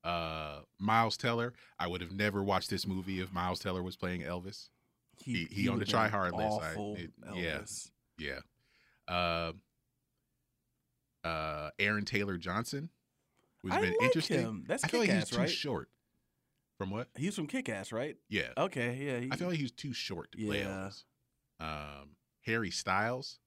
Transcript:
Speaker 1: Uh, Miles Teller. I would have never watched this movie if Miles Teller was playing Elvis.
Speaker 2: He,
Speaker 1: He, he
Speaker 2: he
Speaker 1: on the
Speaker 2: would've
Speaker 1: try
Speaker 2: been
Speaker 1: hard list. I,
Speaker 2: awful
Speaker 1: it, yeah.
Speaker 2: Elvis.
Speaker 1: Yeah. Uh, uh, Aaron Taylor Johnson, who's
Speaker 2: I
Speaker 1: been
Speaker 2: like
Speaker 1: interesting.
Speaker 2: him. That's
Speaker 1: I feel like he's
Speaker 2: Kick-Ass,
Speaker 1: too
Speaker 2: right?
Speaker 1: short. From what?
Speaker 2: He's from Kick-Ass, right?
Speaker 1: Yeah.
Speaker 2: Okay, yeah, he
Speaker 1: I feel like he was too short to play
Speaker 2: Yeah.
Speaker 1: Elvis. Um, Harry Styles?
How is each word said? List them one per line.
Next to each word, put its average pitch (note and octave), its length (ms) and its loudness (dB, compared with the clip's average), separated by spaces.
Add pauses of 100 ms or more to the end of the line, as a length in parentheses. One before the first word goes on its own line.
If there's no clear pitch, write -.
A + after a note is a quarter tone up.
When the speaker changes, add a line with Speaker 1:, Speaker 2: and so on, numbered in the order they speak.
Speaker 1:
Uh, D#2+ 560 -2 (200)
Miles A2 380 4
Teller. A#2+ 360 0 (260)
I F2 80 2
would F2 140 -2
have E2+ 100 -6
never G2+ 320 2
watched G2 260 4
this G2 180 0
movie F#2+ 320 -2
if F#2 120 -4
Miles F2+ 280 0
Teller F#2 240 -2
was F2+ 120 -6
playing F2+ 260 -2
Elvis. F2+ 480 -6 (540)
Speaker 2:
He, B2 100 -2
Speaker 1:
He, A2 120 2
he G2 180 -2
Speaker 2:
he G2 60 4
Speaker 1:
on G2 60 2
the G2 40 2
Speaker 2:
would've G2 100 -2
Speaker 1:
try A2+ 160 6
Speaker 2:
been G#2 60 4
Speaker 1:
hard F#2 220 2
list. G#2+ 280 2
I, D#2+ 100 -2
Speaker 2:
awful G2+ 260 -4
Speaker 1:
it, E2 140 -8 (240)
yeah. E2 240 0
Speaker 2:
Elvis. - 320 -10 (260)
Speaker 1:
Yeah. C#2 220 -6 (680)
Uh, E2+ 440 2 (1700)
uh, D#2 460 -2 (100)
Aaron G#2 260 4
Taylor G2+ 320 0
Johnson, A2+ 520 -2 (720)
who's F#2+ 120 0
Speaker 2:
I F4+ 80 4
Speaker 1:
been - 100 4
Speaker 2:
like A4 120 4
Speaker 1:
interesting. D#3+ 380 4
Speaker 2:
him. A2+ 260 -4
That's - 160 0
Speaker 1:
I - 40 0
feel A#3+ 120 2
like G#3+ 100 6
he's - 60 6 (100)
Speaker 2:
Kick-Ass, - 40 -8
Speaker 1:
too - 80 0
Speaker 2:
right? E3+ 120 4
Speaker 1:
short. A#2+ 400 -2 (880)
From F#2+ 120 -2
what? A2 260 -2
Speaker 2:
He's F3 200 -2
from E3 120 -2
Kick-Ass, A#2 440 -4
right? B2+ 260 -2 (120)
Speaker 1:
Yeah. D2+ 280 2
Speaker 2:
Okay, B2+ 420 0
yeah, C3+ 200 -2
he C3 120 -2
Speaker 1:
I B2+ 40 0
feel E3+ 140 -2
like E3+ 80 0
he D3 60 0
was B2 80 -2
too C3+ 220 -8
short - 380 -6
to - 60 -14
play G#2 240 0
Speaker 2:
Yeah. F#2+ 280 -4
Speaker 1:
Elvis. - 140 -16 (560)
Um, D2 500 -8 (360)
Harry A2+ 260 0
Styles? A2+ 760 0